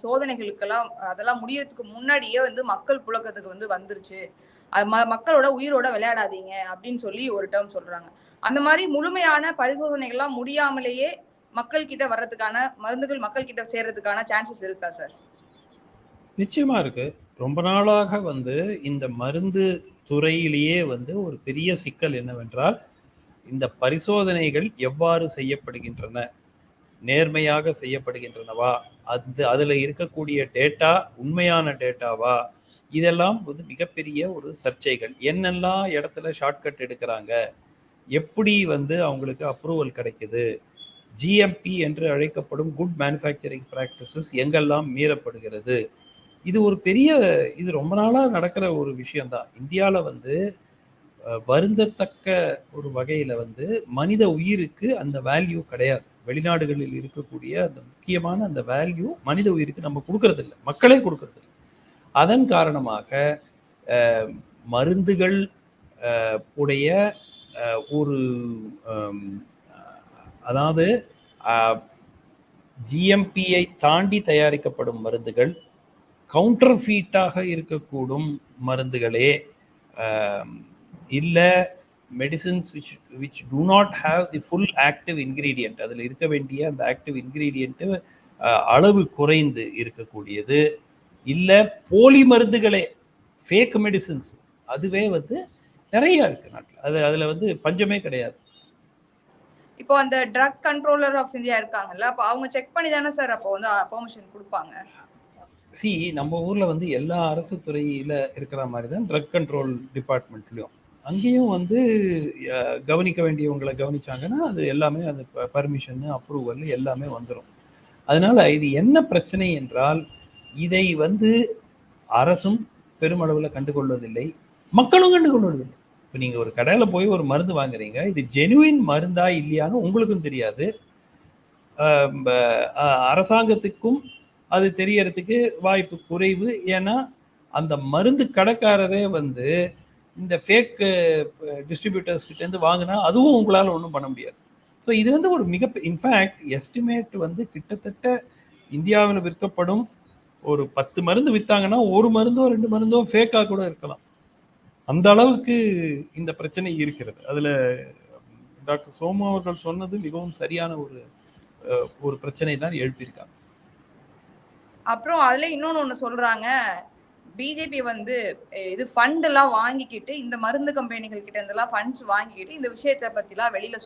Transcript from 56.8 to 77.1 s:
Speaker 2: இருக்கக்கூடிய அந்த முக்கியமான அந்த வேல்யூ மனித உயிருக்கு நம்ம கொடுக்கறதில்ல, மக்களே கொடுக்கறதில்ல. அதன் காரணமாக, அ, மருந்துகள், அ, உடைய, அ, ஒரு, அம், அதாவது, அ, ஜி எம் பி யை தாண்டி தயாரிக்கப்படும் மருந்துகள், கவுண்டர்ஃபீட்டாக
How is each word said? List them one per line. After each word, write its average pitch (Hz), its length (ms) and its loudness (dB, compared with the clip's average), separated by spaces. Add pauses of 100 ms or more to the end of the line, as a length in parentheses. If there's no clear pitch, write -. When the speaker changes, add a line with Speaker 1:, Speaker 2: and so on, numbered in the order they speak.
Speaker 2:
இருக்கக்கூடிய 135 520 -12
அந்த 156 320 -4
முக்கியமான 180 560 -4
அந்த 147 180 -4
வேல்யூ 160 440 -4 (180)
மனித 185 280 2
உயிருக்கு 156 300 -2
நம்ம 143 300 -6
கொடுக்கறதில்ல, 190 400 2 (120)
மக்களே 254 340 6
கொடுக்கறதில்ல. - 520 -6 (640)
அதன் 214 360 4
காரணமாக, 147 920 0 (480)
அ, 117 380 2 (380)
மருந்துகள், 185 840 2 (540)
அ, 113 380 -2 (120)
உடைய, 147 600 2 (400)
அ, 113 340 -4
ஒரு, 135 580 -2 (380)
அம், 101 600 -10 (960)
அதாவது, 160 720 0 (340)
அ, 113 360 2 (1000)
ஜி 147 220 -2
எம் 196 260 6
பி 185 180 -2
யை 180 280 2
தாண்டி 190 440 4
தயாரிக்கப்படும் 147 800 2
மருந்துகள், 117 600 -2 (720)
கவுண்டர்ஃபீட்டாக 196 1080 4